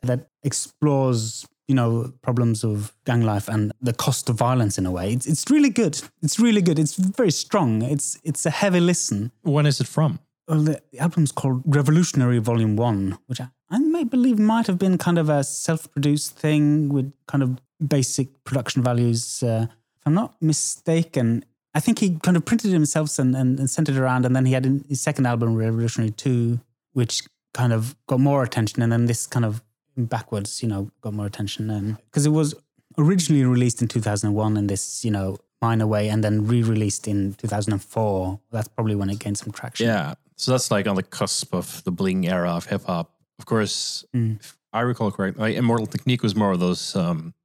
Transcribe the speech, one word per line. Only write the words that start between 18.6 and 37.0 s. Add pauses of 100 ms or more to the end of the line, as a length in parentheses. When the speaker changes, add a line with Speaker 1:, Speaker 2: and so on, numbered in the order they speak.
Speaker 1:
values.
Uh,
if
I'm
not
mistaken, (300)
I
think
he
kind
of
printed
it
himself
and,
and,
and
sent
it
around.
And
then
he
had (240)
his
second
album,
Revolutionary
Two, (340)
which (320)
kind
of (120)
got
more
attention.
And
then
this
kind
of (340)
backwards,
you
know, (120)
got
more
attention.
Um, (120)
'cause
it
was (420)
originally
released
in
two
thousand
and
one
in
this,
you
know, (240)
minor
way
and
then
re-released